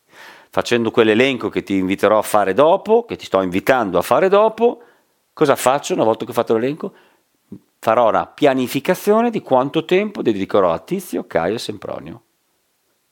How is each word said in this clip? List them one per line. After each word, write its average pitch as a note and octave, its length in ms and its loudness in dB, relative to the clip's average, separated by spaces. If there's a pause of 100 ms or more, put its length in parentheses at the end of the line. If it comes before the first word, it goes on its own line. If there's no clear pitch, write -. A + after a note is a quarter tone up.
(520)
facendo A2+ 400 -2
quell'elenco A2 580 2
che F2+ 140 -4
ti G2 140 -2
inviterò G2 420 2
a G2+ 40 0
fare G2 300 0
dopo, F#3+ 520 2
che F#2 100 -10
ti - 100 -14
sto F#2+ 160 0
invitando F#2+ 560 0
a F2 60 2
fare D#3+ 260 2
dopo, G#3+ 540 0 (500)
cosa C#3 220 4
faccio C#3+ 400 0
una D#3+ 80 0
volta A2+ 220 0
che A#2 60 -12
ho A#2 40 -10
fatto A#2 180 0
l'elenco? C#3 400 -4 (840)
Farò A2+ 300 2
una F#2+ 180 0
pianificazione D3+ 1040 0
di G#3+ 100 -6
quanto C3+ 420 0
tempo G3+ 380 -2
dedicherò G2 500 0
a E2 80 -2
Tizio, - 460 -8
Caio F2 300 -4
e A#2+ 40 -8
Sempronio. F2 600 -12 (920)